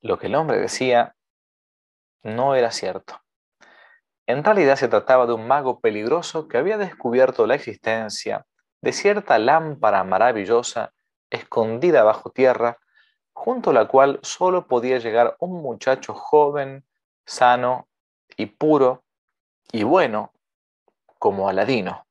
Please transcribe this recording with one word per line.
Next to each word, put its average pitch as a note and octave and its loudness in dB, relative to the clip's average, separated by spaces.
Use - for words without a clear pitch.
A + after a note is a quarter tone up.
Lo - -4
que - -10
el A#2+ -4
hombre C#3+ 0
decía A#2+ 0
no B2 -2
era A#2 0
cierto. - -10
En C3+ -2
realidad E3+ 4
se C3+ -2
trataba B2 4
de A#2 -2
un A2+ -6
mago C3 -2
peligroso B2 -4
que - -2
había F#3+ -2
descubierto B2+ 0
la B2 2
existencia A2 -8
de B2+ -2
cierta G3+ 2
lámpara B2+ 2
maravillosa A2 0
escondida A#2+ 0
bajo G#2+ 2
tierra, A#2+ 0
junto A#3+ -4
a - 2
la A#2 4
cual C3+ 4
solo F3+ -2
podía B2+ 0
llegar A2+ 0
un F3 -8
muchacho C3 -6
joven, C#3+ 0
sano B2 0
y G#2+ -4
puro C3+ 0
y A3 -2
bueno D3+ 0
como G2 -2
Aladino. G2 -4